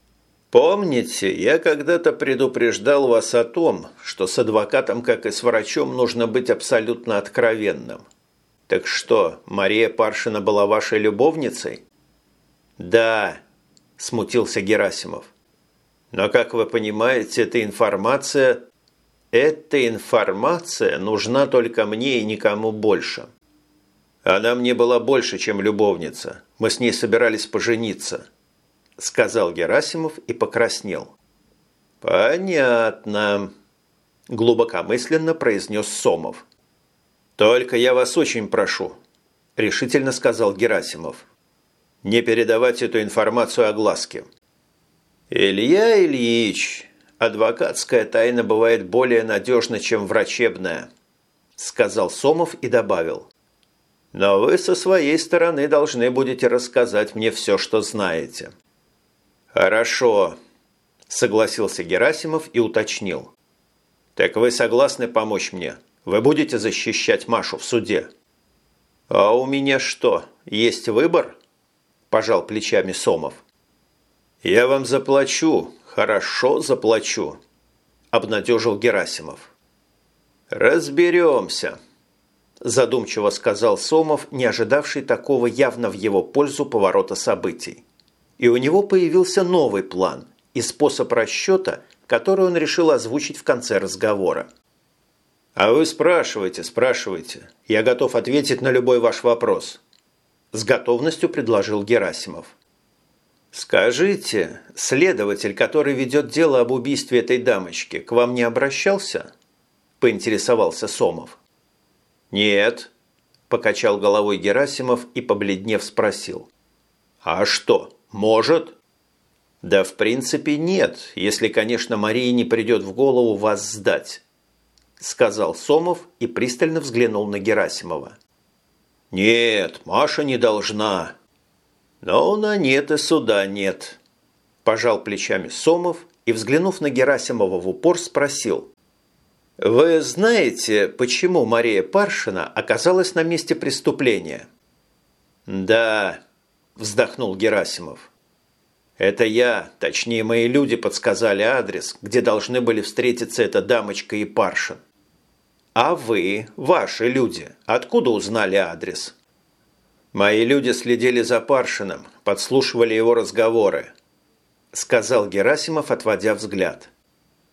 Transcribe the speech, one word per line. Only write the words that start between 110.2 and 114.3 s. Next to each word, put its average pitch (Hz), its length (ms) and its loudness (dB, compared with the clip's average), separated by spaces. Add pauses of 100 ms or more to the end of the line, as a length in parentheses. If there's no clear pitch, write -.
Сомов. 85 500 -4 (920)
"Нет", 104 600 2 (580)
покачал 107 500 0
головой 104 400 2